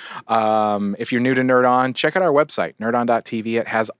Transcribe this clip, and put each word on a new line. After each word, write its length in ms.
Um, 720
if 120
you're 100
new 120
to 80
Nerd 260
On, 280
check 200
out 80
our 80
website, 480
nerd 160
on 120
dot 180
T 160
V. 160
It 100
has 320